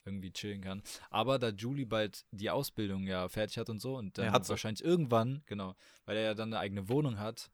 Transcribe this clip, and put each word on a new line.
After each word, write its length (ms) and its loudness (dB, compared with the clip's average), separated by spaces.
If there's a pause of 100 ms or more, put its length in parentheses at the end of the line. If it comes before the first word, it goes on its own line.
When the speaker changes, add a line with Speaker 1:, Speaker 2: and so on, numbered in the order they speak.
Speaker 1:
irgendwie 260 -6
chillen 300 -6
kann. 220 -6 (280)
Aber 300 4
da 80 2
Julie 380 -2
bald 440 0
die 200 -4
Ausbildung 580 0
ja 200 0
fertig 300 -2
hat 120 -4
und 100 -6
so 160 -4
und 220 -8
dann 80 2
Speaker 2:
Er 60 2
hat 120 6
sie. 60 -4
Speaker 1:
wahrscheinlich 340 -2
irgendwann, 640 4
genau, 280 -6 (300)
weil 120 -2
er 60 2
ja 120 2
dann 180 -4
eine 80 0
eigene 280 -2
Wohnung 300 4
hat, 360 -6